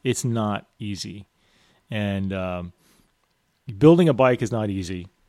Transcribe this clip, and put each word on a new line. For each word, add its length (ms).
It's 220
not 400
easy. 460
And, 440
um, 380
building 320
a 40
bike 280
is 100
not 160
easy. 400